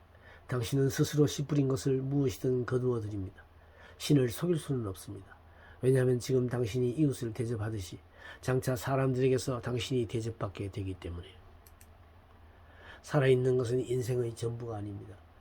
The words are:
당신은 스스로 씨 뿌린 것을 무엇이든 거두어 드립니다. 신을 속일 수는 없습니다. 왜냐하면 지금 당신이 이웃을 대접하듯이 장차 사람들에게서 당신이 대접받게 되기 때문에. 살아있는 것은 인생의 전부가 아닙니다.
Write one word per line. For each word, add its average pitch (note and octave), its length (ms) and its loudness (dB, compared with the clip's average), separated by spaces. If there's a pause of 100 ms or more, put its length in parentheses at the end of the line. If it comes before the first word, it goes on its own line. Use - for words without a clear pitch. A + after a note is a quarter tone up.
(460)
당신은 C3 440 0
스스로 D3 360 4
씨 C#3 200 -4
뿌린 C#3+ 220 2
것을 C3 340 2
무엇이든 C3+ 640 0
거두어 B2 340 0
드립니다. G2+ 420 -6 (540)
신을 C3 320 4
속일 E3+ 300 0
수는 B2 280 -4
없습니다. G2 500 -10 (440)
왜냐하면 B2+ 380 4
지금 B2+ 300 0
당신이 B2 420 0
이웃을 B2 420 0
대접하듯이 A2+ 680 -4 (420)
장차 B2+ 360 0
사람들에게서 C3 840 2
당신이 A#2+ 440 0
대접받게 G#2+ 640 -6
되기 F#2+ 240 -6
때문에. F2 320 -10 (1700)
살아있는 C3 560 4
것은 B2+ 240 2
인생의 B2 560 -2
전부가 A#2 400 -6
아닙니다. G#2 400 -10 (240)